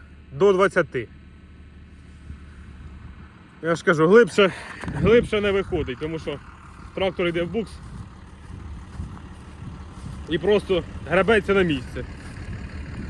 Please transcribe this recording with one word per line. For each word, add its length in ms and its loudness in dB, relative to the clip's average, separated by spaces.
до 200 6
двадцяти. 560 2
Я 120 2
ж 100 -4
кажу, 240 6
глибше, 440 8
глибше 460 4
не 120 2
виходить, 480 -2
тому 180 -4
що 200 -8
трактор 320 0
йде 160 0
в 80 -4
букс 200 -4
і 100 -2
просто 440 2
гребеться 440 4
на 80 6
місце. 420 -2